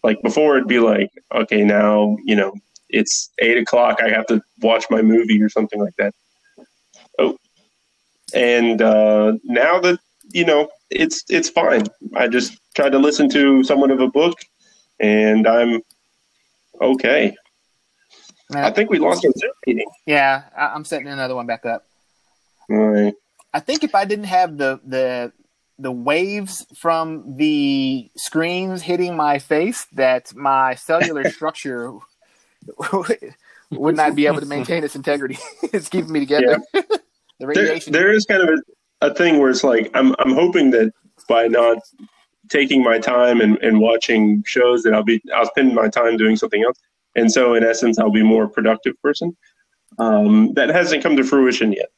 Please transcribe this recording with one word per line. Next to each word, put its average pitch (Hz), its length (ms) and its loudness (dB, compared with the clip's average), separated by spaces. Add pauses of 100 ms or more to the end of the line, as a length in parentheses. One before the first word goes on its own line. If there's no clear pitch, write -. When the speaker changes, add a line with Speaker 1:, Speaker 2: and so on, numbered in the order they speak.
Speaker 1:
Like, 110 200 0
before 143 340 2
it'd 123 100 -2
be 123 120 2
like, 104 320 2 (240)
okay, 107 280 0
now, 104 600 2
you 107 100 0
know, 98 180 0 (360)
it's - 480 -4
eight 120 200 2
o'clock, 120 440 0
I 113 80 0
have 110 180 -2
to 110 140 0 (200)
watch 110 280 0
my 113 140 2
movie 110 400 4
or 107 60 0
something 107 300 -4
like 104 180 -6
that. 202 180 -4 (1040)
Oh. - 180 -2 (960)
And, 117 480 2
uh, 107 520 4 (100)
now 139 380 0
that, 180 180 0 (320)
you 175 140 0
know, 151 240 2 (200)
it's, - 400 -4
it's 165 200 -2
fine. 117 360 0 (300)
I 120 120 0
just - 300 -4 (180)
tried 139 180 0
to 135 60 2
listen 147 300 2
to 139 340 4
somewhat 139 280 2
of 131 80 0
a 127 80 2
book, 160 320 0 (600)
and 107 480 2
I'm 117 340 2 (1000)
okay. 131 540 0 (1160)
Speaker 2:
Man. 143 120 -4
Speaker 1:
I - 80 0
think 220 180 -2
we 196 80 0
lost 175 280 0
our 139 120 4
Zoom 494 140 -6 (160)
meeting. 113 200 -2 (200)
Speaker 2:
Yeah, 139 360 0 (140)
I, 143 120 -4
I'm 151 160 -12
setting 143 220 -10
another 131 280 -8
one 120 100 -8
back 120 220 -8
up. 117 180 -8 (840)
Speaker 1:
All 107 60 0 (100)
right. 208 260 0 (400)
Speaker 2:
I 151 60 -4
think 302 240 -6
if 302 120 -6
I 196 100 0
didn't 208 200 -8
have 180 320 -2
the, 135 280 -4
the, 127 460 -4 (480)
the 135 120 -8
waves 185 760 -6 (100)
from 160 640 -6
the 139 800 -2
screens 180 680 -6
hitting 175 320 -4
my 147 240 0
face, 165 540 -4
that 131 420 -2
my 135 400 -2
cellular 160 540 -4
Speaker 1:
<laughs> - 20 -8
Speaker 2:
structure 131 600 -10
<laughs> - 1800 -10
would 151 240 -2
not 151 200 0
be 147 120 0
able 147 120 0
to 143 60 -12
maintain 143 380 -6
its 143 120 -10
integrity. 139 420 -6 (240)
<laughs> - 120 -8
It's 180 160 -6
keeping 160 220 -6
me 156 80 -2
together. 131 420 2 (120)
<laughs> - 0 - (680)
The 131 120 -12
Speaker 1:
There, 196 100 2
Speaker 2:
radiation. 160 300 -4
Speaker 1:
there 185 180 2
is 214 140 0
kind 196 160 0
of 170 80 2 (520)
a, 143 60 0
a 147 80 -2
thing 170 240 2
where 135 100 4
it's 127 140 -2
like, 117 300 0
I'm, 131 260 2
I'm 131 140 0
hoping 165 380 2
that 110 200 2 (380)
by 117 180 2
not 117 300 2 (720)
taking 135 340 2
my 113 160 2
time 123 400 2
and, 107 200 4
and 110 200 2
watching 110 640 2
shows 123 380 2
that 110 100 2
I'll 107 100 2
be, 110 180 0 (120)
I'll 113 120 2
spend 131 280 0
my 110 140 2
time 117 300 0
doing 110 180 2
something 107 260 -2
else. 120 160 0 (380)
And 117 160 2
so 123 220 2
in 113 100 2
essence, 113 340 0
I'll 110 140 0
be 107 80 2
a 110 60 4
more 110 240 2
productive 110 520 -2
person. 170 360 -4 (600)
Um, 107 560 4
that 131 120 2
hasn't 156 340 0
come 156 140 -2
to 135 80 2
fruition 127 480 2
yet. - 260 -6